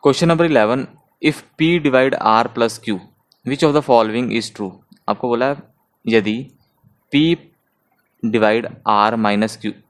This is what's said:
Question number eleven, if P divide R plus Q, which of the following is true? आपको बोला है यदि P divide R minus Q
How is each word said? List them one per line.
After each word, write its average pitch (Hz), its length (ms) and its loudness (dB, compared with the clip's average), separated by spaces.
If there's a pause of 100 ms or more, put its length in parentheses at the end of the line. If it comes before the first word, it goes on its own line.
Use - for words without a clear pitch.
Question 160 280 2
number 165 180 2
eleven, 123 360 2 (360)
if 147 180 0 (220)
P 160 60 2 (180)
divide 131 280 2 (140)
R 110 200 4
plus 117 320 -4
Q, 101 200 -6 (460)
which 139 180 -4
of 147 100 2
the 147 80 2
following 117 520 0
is 110 180 -4
true? 98 200 -10 (380)
आपको 107 180 -4
बोला 120 180 -2
है 143 120 -4 (480)
यदि 110 300 0 (800)
P 156 200 2 (880)
divide 110 440 0 (220)
R 104 280 2
minus 107 400 -2
Q 107 140 -8 (180)